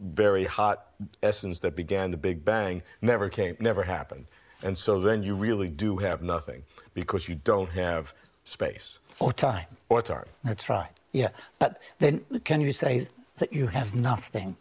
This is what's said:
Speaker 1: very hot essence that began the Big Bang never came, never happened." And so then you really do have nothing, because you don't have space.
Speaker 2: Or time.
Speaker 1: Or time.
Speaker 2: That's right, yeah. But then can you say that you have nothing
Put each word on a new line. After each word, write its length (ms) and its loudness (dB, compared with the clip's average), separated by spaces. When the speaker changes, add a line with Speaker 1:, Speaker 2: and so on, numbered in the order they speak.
Speaker 1:
very 440 4
hot 340 2
essence 380 0
that 160 -2
began 360 -2
the 60 -4
Big 160 -4
Bang 360 0
never 280 4
came, 300 -2
never 240 2
happened." 420 -6
And 140 -2
so 220 2
then 240 2
you 120 -2
really 340 0
do 280 -2
have 260 -2
nothing, 400 -6
because 360 -4
you 60 -4
don't 360 2
have 420 -2
space. 540 -6
Speaker 2:
Or 140 2
time. 320 0
Speaker 1:
Or 120 6
time. 240 -6
Speaker 2:
That's 260 -4
right, 220 -2
yeah. 160 2
But 200 2
then 260 4
can 180 2
you 100 2
say 360 0
that 160 -2
you 140 0
have 280 -2
nothing 640 -2